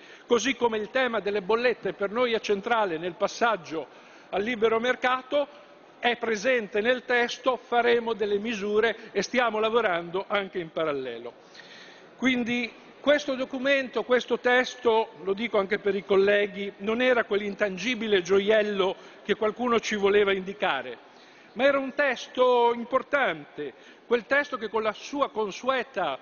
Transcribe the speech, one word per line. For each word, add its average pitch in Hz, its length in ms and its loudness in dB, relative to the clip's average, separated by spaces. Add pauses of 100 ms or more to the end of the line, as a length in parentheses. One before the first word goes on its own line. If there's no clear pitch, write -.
(280)
Così 240 280 2
come 226 220 0
il 214 140 -6
tema 247 300 0
delle 202 200 -2
bollette 214 520 0
per 196 180 -4
noi 240 220 0
è 214 60 2
centrale 208 580 0
nel 175 180 -6
passaggio 165 720 -2 (420)
al 196 140 -2
libero 226 360 0
mercato, 254 680 -2 (500)
è 240 200 0
presente 220 640 -2
nel 247 220 0
testo, 240 540 0
faremo 233 560 0
delle 208 240 -2
misure 208 720 -2
e 196 120 -2
stiamo 233 360 0
lavorando 196 680 0
anche 196 320 -4
in 160 120 -8
parallelo. 131 600 -4 (840)
Quindi 240 560 0 (280)
questo 285 340 2
documento, 262 720 -2
questo 240 360 0
testo, 240 760 2 (100)
lo 190 100 -2
dico 220 240 -2
anche 196 220 0
per 196 160 -2
i 202 100 -6
colleghi, 202 720 2
non 220 240 -2
era 247 220 2
quell'intangibile 208 1000 0
gioiello 202 720 2 (280)
che 196 120 0
qualcuno 226 440 0
ci - 160 -6
voleva 202 360 4
indicare, 180 800 -4 (440)
ma 233 120 0
era 277 120 4
un 269 160 -4
testo 247 800 2
importante, 226 1000 -2 (340)
quel 233 180 0
testo 277 320 0
che 208 120 -6
con 220 140 -2
la 214 100 0
sua 277 360 -4
consueta 214 920 -4